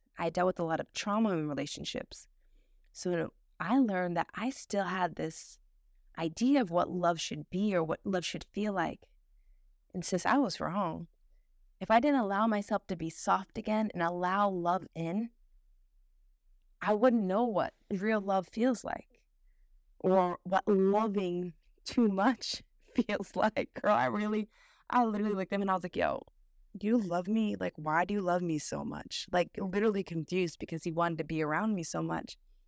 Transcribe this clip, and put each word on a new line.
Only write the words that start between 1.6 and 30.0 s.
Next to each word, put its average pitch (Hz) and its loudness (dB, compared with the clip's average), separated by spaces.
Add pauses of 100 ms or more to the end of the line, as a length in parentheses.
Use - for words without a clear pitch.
So 175 -2 (260)
I 185 2
learned 185 2
that 165 0
I 220 -4
still - -2
had 180 -2
this - -8 (580)
idea 233 2
of 175 -2
what 175 2
love 175 0
should 151 -8
be 196 0
or 170 2
what 156 -2
love 185 -2
should - -8
feel 208 -2
like. 170 -4 (840)
And 180 -6
sis, 180 -2
I 185 4
was 190 0
wrong. 165 -4 (720)
If 190 -8
I 226 6
didn't 277 4
allow 202 2
myself 208 -2
to 185 -4
be 165 -6
soft 190 -2
again 214 -2
and 175 -2
allow 180 0
love 175 0 (100)
in, 175 -2 (1500)
I 208 2
wouldn't 233 4
know 190 2
what 190 0 (160)
real 208 0
love 190 0
feels 233 0
like - -10 (800)
or 185 4
what 185 0
loving 190 2 (320)
too 233 2
much 202 0 (180)
<laughs> - -20
feels 208 -2
like. 208 0 (120)
Girl, 208 4
I 240 4
really, 208 0 (400)
I 247 4
literally 208 0
looked 190 -2
at - 0
him 196 0
and 190 0
I - 4
was 185 0
like, 180 -8
"Yo, 78 2 (580)
you 220 2
love 180 0
me? 214 0
Like, 180 -2
why 156 2
do 196 -4
you 208 0
love 175 2
me 160 0
so 143 -6
much?" - -8
Like, 175 2
literally 196 0